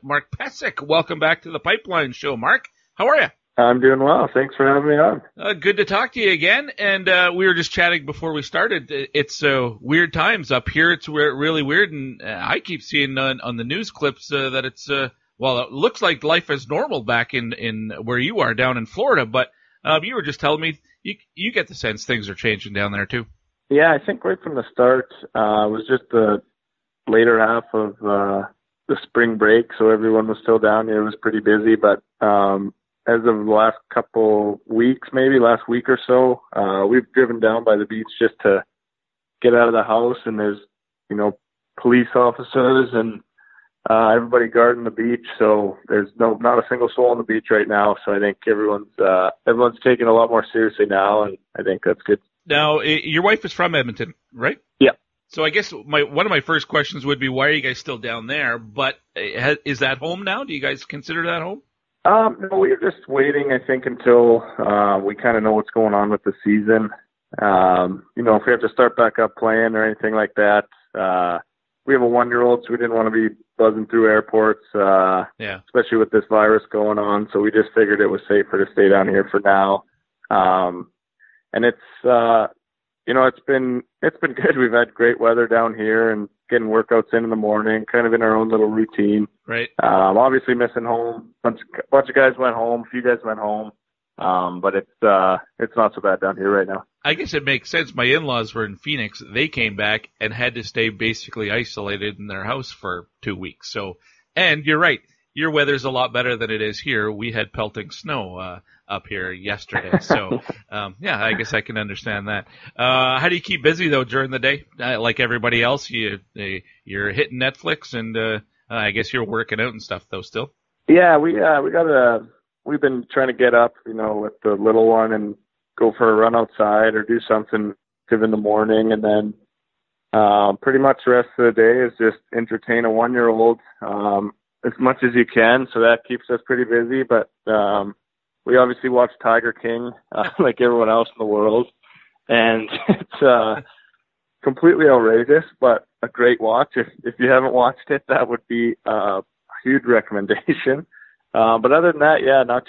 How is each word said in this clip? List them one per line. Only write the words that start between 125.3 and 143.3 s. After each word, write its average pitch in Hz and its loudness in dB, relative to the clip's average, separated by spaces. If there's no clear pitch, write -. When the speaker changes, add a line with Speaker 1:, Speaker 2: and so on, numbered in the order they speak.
Speaker 2:
go 117 2
for 113 4
a 110 4
run 113 4
outside 110 2
or 110 -2
do 117 0
something 107 -2
active 110 0
in 110 2
the 107 0
morning. 110 2
And 107 -2
then, 107 0
uh, 104 4
pretty 135 2
much 135 2
the 127 2
rest 123 4
of 120 4
the 113 2
day 120 4
is 117 -6
just 113 0
entertain 117 -2
a 113 0
one-year-old, 117 2
um, 101 -4
as 123 -4
much 131 0
as 120 0
you 120 4
can. 120 2
So 120 -2
that 117 2
keeps 123 -8
us 120 -2
pretty 123 -2
busy. 117 -2
But, 120 0
um, 101 -2
we 123 2
obviously 127 2
watch 123 2
Tiger 117 0
King, 120 -8
uh, 107 -6
<laughs> - -6
like 127 0
everyone 120 2
else 113 2
in - -20
the 110 -6
world. 107 0
And 113 0
<laughs> - -6
it's, - -4
uh, 113 2